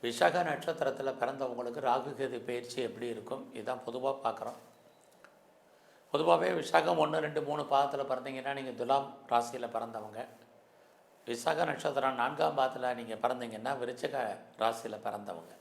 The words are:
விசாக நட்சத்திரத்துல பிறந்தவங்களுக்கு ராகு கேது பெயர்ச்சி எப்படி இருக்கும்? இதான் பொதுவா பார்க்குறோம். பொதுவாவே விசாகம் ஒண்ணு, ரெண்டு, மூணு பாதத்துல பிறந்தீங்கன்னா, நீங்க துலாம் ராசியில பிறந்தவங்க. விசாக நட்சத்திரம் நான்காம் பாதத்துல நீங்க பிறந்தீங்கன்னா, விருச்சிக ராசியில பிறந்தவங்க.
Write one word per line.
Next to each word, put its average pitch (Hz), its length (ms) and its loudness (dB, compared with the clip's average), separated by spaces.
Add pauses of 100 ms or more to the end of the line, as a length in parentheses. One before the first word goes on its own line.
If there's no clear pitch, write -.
விசாக 175 420 4
நட்சத்திரத்துல 135 760 0
பிறந்தவங்களுக்கு 127 600 -2
ராகு 131 420 2
கேது 123 220 -4
பெயர்ச்சி 120 320 -6
எப்படி 117 320 -4
இருக்கும்? - 460 -8
இதான் 120 320 -6
பொதுவா 127 380 -2
பார்க்குறோம். 120 300 -2 (1600)
பொதுவாவே 170 420 6
விசாகம் 165 440 4
ஒண்ணு, 151 180 4
ரெண்டு, 151 240 0
மூணு 143 300 -2
பாதத்துல 139 400 4
பிறந்தீங்கன்னா, 131 420 -4
நீங்க 135 180 -6
துலாம் 127 420 2 (160)
ராசியில 120 400 2
பிறந்தவங்க. 110 580 -6 (1000)
விசாக 151 400 0
நட்சத்திரம் 135 500 2
நான்காம் 147 420 2
பாதத்துல 127 360 2
நீங்க 113 220 -6
பிறந்தீங்கன்னா, 120 600 -2
விருச்சிக 120 600 -2 (220)
ராசியில 110 460 0
பிறந்தவங்க. 101 560 -6